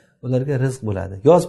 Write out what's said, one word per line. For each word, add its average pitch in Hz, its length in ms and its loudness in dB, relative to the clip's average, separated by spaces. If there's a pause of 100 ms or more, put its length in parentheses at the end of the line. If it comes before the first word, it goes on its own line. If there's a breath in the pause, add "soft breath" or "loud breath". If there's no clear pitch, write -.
(240 soft breath)
ularga 131 360 -2
rizq 131 240 -4
bo'ladi. 95 380 -6
Yoz 170 280 6